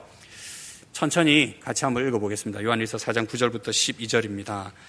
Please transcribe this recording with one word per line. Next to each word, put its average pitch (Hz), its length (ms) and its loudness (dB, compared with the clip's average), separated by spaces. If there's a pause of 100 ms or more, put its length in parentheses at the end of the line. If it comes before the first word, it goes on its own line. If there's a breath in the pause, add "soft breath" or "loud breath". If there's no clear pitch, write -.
(920 loud breath)
천천히 147 680 4
같이 131 240 -2
한번 131 220 2
읽어보겠습니다. 104 560 -2
요한 113 160 2
일서 113 180 -2
사 113 160 -2
장 117 140 2
구 127 100 -6
절부터 117 340 0
십이 - 360 0
절입니다. 101 640 -2 (180 loud breath)